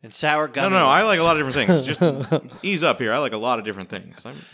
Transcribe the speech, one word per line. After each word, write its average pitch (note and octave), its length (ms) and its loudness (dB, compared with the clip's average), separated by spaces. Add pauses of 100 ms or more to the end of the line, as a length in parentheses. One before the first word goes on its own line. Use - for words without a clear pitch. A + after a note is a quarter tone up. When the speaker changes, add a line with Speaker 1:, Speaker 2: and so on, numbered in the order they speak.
Speaker 1:
and A2+ 100 -20
sour D3+ 340 0
Speaker 2:
No, B2 60 -14
Speaker 1:
gummy F3 180 -2
Speaker 2:
no, F#3+ 80 2
no, D3+ 80 4
I D#3+ 160 6
Speaker 1:
worms. A3+ 40 2
Speaker 2:
like F#3+ 120 2
a E3 40 2
lot E3 160 4
of D3 80 -2
different C3 200 -2
things. D3+ 300 2
Just C#3+ 560 -2
Speaker 3:
<laughs> - 100 -18
Speaker 2:
ease F3 200 -2
up C#3 160 2
here. A2+ 140 -2
I B2+ 40 0
like C3+ 160 -2
a A2 40 -6
lot A#2 220 -2
of G#2 60 -10
different F#2+ 240 -8
things. - 360 -14
I B2 80 -16 (200)